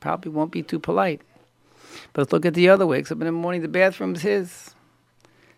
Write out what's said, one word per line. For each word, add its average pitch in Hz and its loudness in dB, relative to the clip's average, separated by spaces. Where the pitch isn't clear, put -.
probably 165 -6
won't 156 -4
be 147 -6
too 160 -6
polite. 175 -2
But 143 0
let's 135 0
look 165 2
at 170 2
the 175 6
other 190 8
way. 147 2
Wakes 143 -4
up 156 -6
in 160 -4
the 165 -4
morning, 170 -4
the 160 -8
bathroom's 185 0
his. 190 -4